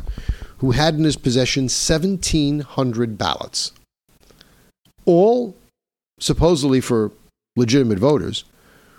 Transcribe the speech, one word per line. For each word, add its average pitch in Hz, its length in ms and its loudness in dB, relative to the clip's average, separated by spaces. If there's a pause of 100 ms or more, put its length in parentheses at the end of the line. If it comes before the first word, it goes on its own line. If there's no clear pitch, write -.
(580)
who 131 120 0
had 151 240 2
in 156 100 0
his 143 120 0
possession 127 520 0
seventeen 160 920 -2
hundred 117 580 -4
ballots, - 540 -4 (1300)
all 208 500 2 (680)
supposedly 139 600 2
for 110 300 0 (440)
legitimate 120 440 2
voters, 104 460 0 (540)